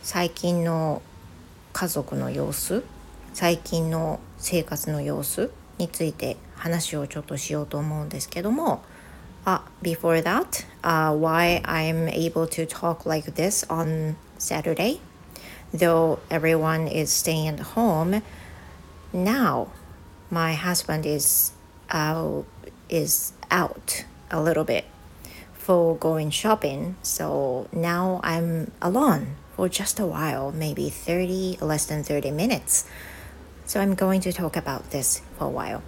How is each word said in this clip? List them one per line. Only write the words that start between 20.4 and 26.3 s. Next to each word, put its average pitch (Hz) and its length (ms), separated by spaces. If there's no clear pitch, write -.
husband 160 500
is, - 460
uh, 156 520
is 156 460
out - 520
a 156 100
little 156 220
bit 107 200
for 170 440
going 160 340